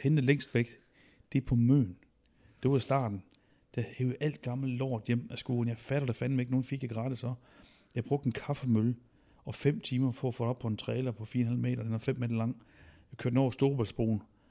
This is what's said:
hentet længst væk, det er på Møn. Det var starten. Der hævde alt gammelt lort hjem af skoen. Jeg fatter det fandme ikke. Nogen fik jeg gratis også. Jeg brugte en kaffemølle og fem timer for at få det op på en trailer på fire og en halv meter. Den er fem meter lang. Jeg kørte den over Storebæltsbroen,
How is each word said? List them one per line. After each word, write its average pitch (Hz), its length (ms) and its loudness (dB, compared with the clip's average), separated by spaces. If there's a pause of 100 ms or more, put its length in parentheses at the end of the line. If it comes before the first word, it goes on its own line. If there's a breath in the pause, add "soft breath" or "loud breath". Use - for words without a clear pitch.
hentet 143 220 4
længst 143 300 2
væk, 120 140 2 (640)
det 131 100 2
er - 40 -18
på 127 80 2
Møn. 117 420 4 (680)
Det 131 80 2
var 139 80 4
starten. 113 440 -2 (520)
Der 120 80 -2 (160)
hævde 127 220 0
alt 147 220 -2
gammelt 131 360 -4
lort 127 280 -2
hjem 120 240 0
af 123 80 -8
skoen. 120 300 -2
Jeg 113 80 -4
fatter 139 300 -2
det 117 100 -2
fandme 127 260 0
ikke. 123 100 -4
Nogen 127 120 2
fik 139 180 -6
jeg 120 80 -6
gratis 120 340 -4
også. 123 100 -4 (600 soft breath)
Jeg 123 100 -2
brugte 143 220 0
en 117 60 2
kaffemølle 123 640 2 (500)
og 113 100 -8
fem 151 260 0
timer 127 320 0
for 127 160 -4
at 113 60 -4
få 120 100 -4
det 117 60 0
op 127 80 -4
på 117 100 -4
en 104 80 0
trailer 123 340 -4
på 110 140 -10
fire 123 160 -2
og 120 40 2
en 113 40 0
halv 120 120 0
meter. 120 220 -2
Den 110 100 -4
er 113 60 -2
fem 123 220 -2
meter 117 160 -2
lang. 113 200 0 (560 soft breath)
Jeg - 60 -16
kørte 127 120 -2
den 123 80 2
over 131 120 4
Storebæltsbroen, 117 720 0 (280)